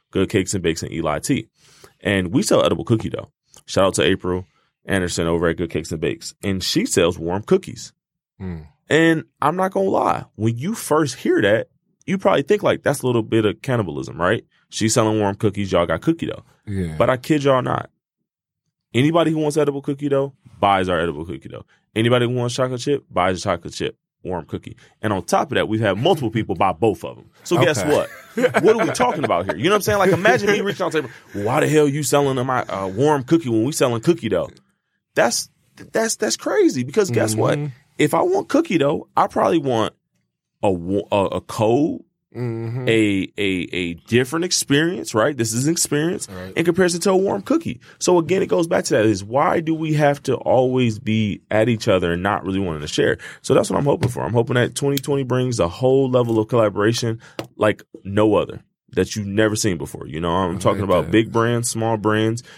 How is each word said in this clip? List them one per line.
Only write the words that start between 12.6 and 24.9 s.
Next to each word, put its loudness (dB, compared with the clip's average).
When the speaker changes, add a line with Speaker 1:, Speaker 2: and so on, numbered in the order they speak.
Speaker 1:
like, 0
"That's 0
a -2
little 2
bit 2
of -2
cannibalism, -4
right? 0
She's -2
selling 2
warm 0
cookies, -2
y'all 4
got -2
cookie -2
dough." -10
Speaker 2:
Yeah. -6
Speaker 1:
But 4
I 2
kid 0
y'all 4
not. -4
Anybody 2
who -2
wants -2
edible 0
cookie -4
dough 0
buys 4
our 2
edible -4
cookie -12
dough. -16
Anybody 2
who 0
wants -2
chocolate -2
chip -2
buys 0
a -10
chocolate -4
chip -6
warm -8
cookie. -12